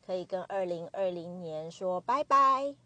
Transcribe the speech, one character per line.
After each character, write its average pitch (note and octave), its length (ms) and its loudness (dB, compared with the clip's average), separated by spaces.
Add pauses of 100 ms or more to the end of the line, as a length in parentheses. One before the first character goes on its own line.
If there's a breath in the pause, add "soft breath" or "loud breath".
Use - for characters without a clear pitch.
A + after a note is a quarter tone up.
可 F#3 80 -6
以 F#3 100 -4
跟 F#3 200 -4
二 G3 220 -2
零 E3+ 240 -4
二 F#3+ 200 -2
零 F3 320 -8
年 D#3+ 300 -8
说 F3+ 300 -2
拜 C4+ 220 0
拜。 C#4 520 4 (100)